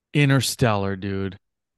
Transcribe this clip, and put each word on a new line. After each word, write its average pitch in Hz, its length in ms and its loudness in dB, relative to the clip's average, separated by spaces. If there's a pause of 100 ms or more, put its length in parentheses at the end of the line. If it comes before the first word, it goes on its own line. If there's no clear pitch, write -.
(140)
Interstellar, 120 840 2
dude. 98 420 -6 (400)